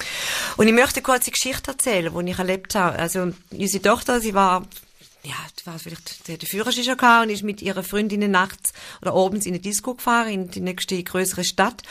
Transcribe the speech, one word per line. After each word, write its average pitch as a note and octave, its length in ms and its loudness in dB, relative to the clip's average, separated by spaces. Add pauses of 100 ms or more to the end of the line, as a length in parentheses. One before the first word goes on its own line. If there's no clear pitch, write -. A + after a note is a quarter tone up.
(580)
Und A3 100 6
ich A3+ 60 6
möchte B3+ 280 4
kurz B3+ 240 2
die B3 60 -6
Geschichte - 400 -4
erzählen, F3+ 420 0
die F3 180 -4
ich F3+ 60 -6
erlebt F#3 380 -2
habe. F3 240 2
Also, F3 320 -2 (180)
unsere F#3+ 320 -2
Tochter, A#3+ 380 4
sie A3 160 -2
war, F#3 320 4 (560)
ja, C#3 120 -10 (240)
die - 60 -16
war E3 140 -12
vielleicht, - 480 -16
sie E3 60 -8
hatte D#3+ 120 -10
Führerschein A#3+ 380 -2
schon B3+ 140 0
gehabt A#3 280 8
und G#3 80 -2
ist G3 100 -8
mit G#3 200 -6
ihren F#3+ 200 -4
Freundinnen G#3 460 0
nachts F#3+ 440 2 (280)
oder F#3 140 0
abends F#3+ 320 2
in F3+ 60 -4
eine F3 80 -6
Disco G#3 340 -4
gefahren, A#3 340 2
in F#3 220 -4
die F#3+ 100 -10
nächste F3+ 400 -4
größere F#3 420 -2
Stadt. G3 480 0